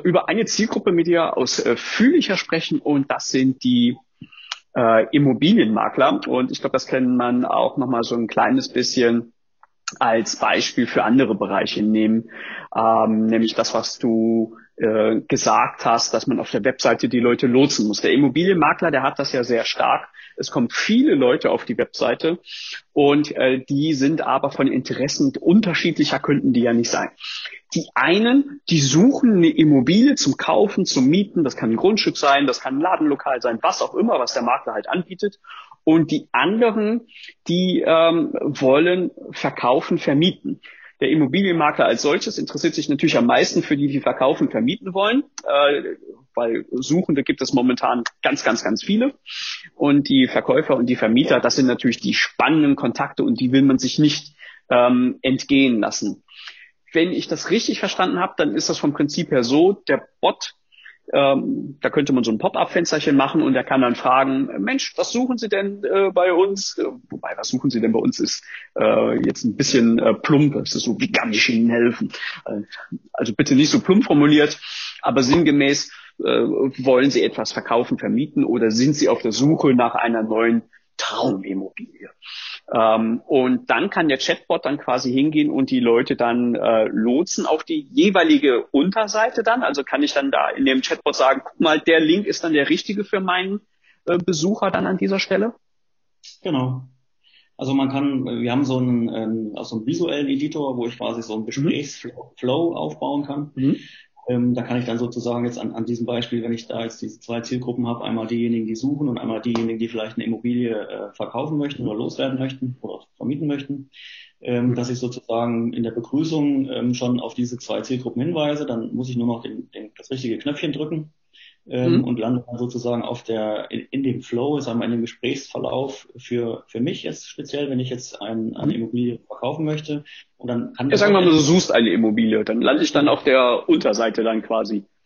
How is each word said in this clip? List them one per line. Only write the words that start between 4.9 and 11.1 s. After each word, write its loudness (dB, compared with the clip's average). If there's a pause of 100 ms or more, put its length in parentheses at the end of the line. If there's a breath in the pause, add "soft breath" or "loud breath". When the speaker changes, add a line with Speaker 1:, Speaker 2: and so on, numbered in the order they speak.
Speaker 1:
Immobilienmakler. 2
Und -2
ich -10
glaub, -4
das -2
kann 0
man 0
auch 0
noch -2
mal 0
so -6
ein -2
kleines 0
bisschen 0 (680)
als 0
Beispiel 0
für 0
andere 4